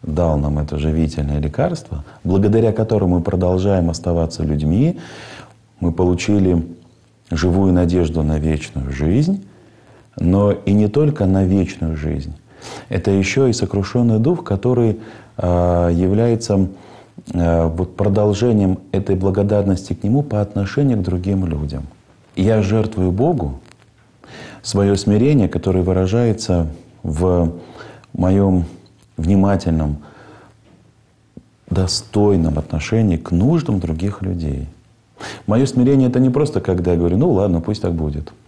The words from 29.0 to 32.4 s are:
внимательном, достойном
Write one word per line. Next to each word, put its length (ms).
внимательном, 840
достойном 880